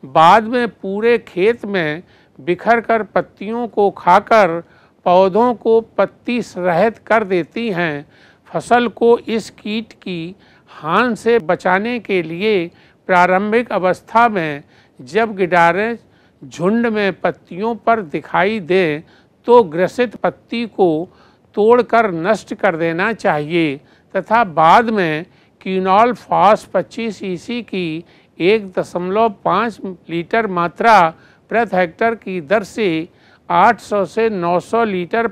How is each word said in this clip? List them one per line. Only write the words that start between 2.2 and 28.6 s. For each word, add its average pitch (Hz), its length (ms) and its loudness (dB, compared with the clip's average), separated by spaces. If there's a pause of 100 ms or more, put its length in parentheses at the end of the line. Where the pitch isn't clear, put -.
बिखर 180 420 0
कर 226 240 -2
पत्तियों 208 640 -6
को 202 220 0
खाकर 185 680 2 (460)
पौधों 190 480 2
को 226 260 0 (100)
पत्ती - 480 -4 (180)
रहित 180 420 0
कर 220 260 0
देती 190 460 -4
हैं। 165 360 -4 (440)
फसल 233 400 0
को 233 280 2
इस 220 340 -6
कीट 220 400 -10
की 175 420 -10 (360)
हानि 202 460 -2
से 233 240 0
बचाने 190 600 -2
के 190 220 -4
लिए 170 480 -4 (380)
प्रारंभिक 185 640 2
अवस्था 202 560 0
में 160 340 -4 (380)
जब 202 360 -2
गिडारें 185 600 2 (460)
झुंड 190 440 -2
में 208 340 -2
पत्तियों 190 560 -6
पर 226 260 0
दिखाई 175 580 -2
दें, 165 420 0 (440)
तो 240 180 6
ग्रसित 180 520 -2
पत्ती 233 520 -6
को 170 400 0 (480)
तोड़कर 226 560 2
नष्ट 185 420 -4
कर 190 220 -2
देना 165 380 -2
चाहिए 156 640 -2 (380)
तथा 208 300 0
बाद 175 460 4
में 175 360 -2 (340)
क्विनोल 190 540 2
फॉस 180 500 2
पच्चीस 208 600 -6
ईसी 196 380 -8
की 170 420 -8 (340)
एक 196 340 0